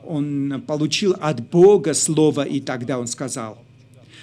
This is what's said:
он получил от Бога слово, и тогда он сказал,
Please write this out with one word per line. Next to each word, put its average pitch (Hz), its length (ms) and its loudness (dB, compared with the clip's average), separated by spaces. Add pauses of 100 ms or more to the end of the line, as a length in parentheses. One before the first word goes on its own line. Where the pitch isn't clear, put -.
он 143 600 -4
получил 151 540 -2
от 139 300 -4
Бога 170 440 6
слово, 151 500 0
и 139 160 -4
тогда 127 400 -6
он 120 80 -6
сказал, 113 560 -10 (600)